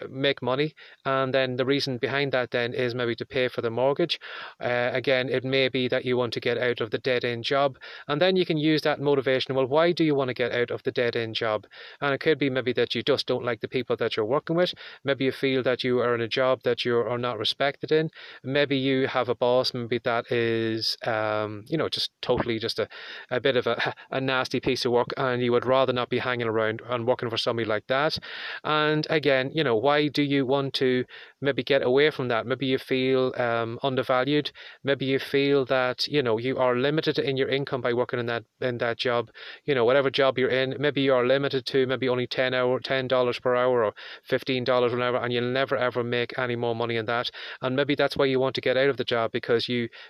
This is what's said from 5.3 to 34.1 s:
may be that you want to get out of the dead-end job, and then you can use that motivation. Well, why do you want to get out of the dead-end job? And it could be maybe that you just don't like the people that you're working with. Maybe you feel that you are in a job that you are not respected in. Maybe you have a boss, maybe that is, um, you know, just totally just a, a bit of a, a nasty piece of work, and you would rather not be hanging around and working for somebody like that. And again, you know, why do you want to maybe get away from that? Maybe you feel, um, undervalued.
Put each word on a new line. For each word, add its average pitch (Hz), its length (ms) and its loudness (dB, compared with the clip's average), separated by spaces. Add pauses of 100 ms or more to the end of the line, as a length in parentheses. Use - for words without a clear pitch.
may 131 260 2
be 127 180 0
that 127 180 -2
you 123 120 2
want 120 160 0
to 127 60 -4
get 120 180 0
out 120 240 0
of 110 100 -4
the 131 60 -2
dead-end 120 460 -2
job, 139 340 0 (300)
and 147 140 0
then 185 140 4
you 180 100 2
can 160 120 0
use 151 260 2
that 147 180 0
motivation. 135 540 2
Well, 135 120 2
why 160 240 2
do 165 120 0
you 147 120 4
want 135 140 0
to 127 40 -2
get 120 180 -2
out 120 200 0
of 113 120 -6
the 131 80 -4
dead-end 117 440 -2
job? 107 300 -2 (360)
And 139 120 0
it 131 60 -2
could 156 180 2
be 139 120 0
maybe 127 240 -2
that 117 220 0
you 117 80 -4
just 135 240 2
don't 127 160 -2
like 120 180 -4
the 127 60 -6
people 123 300 -2
that 117 180 -2
you're 110 100 0
working 147 300 0
with. 180 180 2 (300)
Maybe 135 220 0
you 131 60 0
feel 131 320 0
that 127 200 0
you 123 160 2
are 120 160 2
in 117 60 -2
a 117 60 -2
job 131 360 0
that 120 220 0
you 120 120 2
are 117 200 0
not 120 200 -4
respected 139 540 -2
in. 160 180 2 (340)
Maybe 139 340 2
you 131 300 2
have 123 220 0
a 117 60 0
boss, 123 380 2
maybe 120 300 -2
that 120 280 -2
is, 113 720 0
um, 107 640 -2
you 160 100 -2
know, 110 120 -2
just - 220 -4 (100)
totally 117 380 0
just 110 200 -4
a, 104 80 -2 (420)
a 127 100 -2
bit 127 180 2
of 120 100 0
a, 120 260 -2 (180)
a 131 100 -2
nasty 131 380 0
piece 127 260 0
of 123 60 2
work, 120 260 2
and 123 240 0
you 123 100 2
would 120 140 2
rather 131 280 4
not 123 160 -2
be 123 100 0
hanging 120 280 -2
around 110 420 0
and 117 180 -2
working 123 220 0
for 113 80 -4
somebody 117 300 -2
like 104 200 -2
that. 143 300 2 (460)
And 151 460 2
again, 139 440 2
you 156 100 0
know, 120 120 2
why 143 320 2
do 143 140 0
you 139 240 2
want 139 300 0
to 127 300 2 (360)
maybe 131 220 0
get 139 180 2
away 139 300 4
from 131 160 -4
that? 113 180 0
Maybe 127 200 -2
you 131 120 2
feel, 131 600 0
um, 117 460 -2
undervalued. 135 680 0 (320)